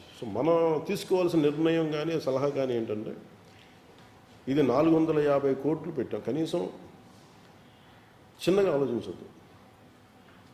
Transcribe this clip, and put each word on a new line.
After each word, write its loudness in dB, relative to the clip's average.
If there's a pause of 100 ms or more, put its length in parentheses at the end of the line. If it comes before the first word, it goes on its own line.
(200)
So -10
మనం 2
తీసుకోవాల్సిన 0
నిర్ణయం 2
కానీ -2
సలహా 0
కానీ -2
ఏంటంటే -4 (1300)
ఇది 2
నాలుగు 4
వందల 2
యాభై 2
కోట్లు -4
పెట్టాం, -4
కనీసం -4 (1800)
చిన్నగా 2
ఆలోచించొద్దు. -4 (1300)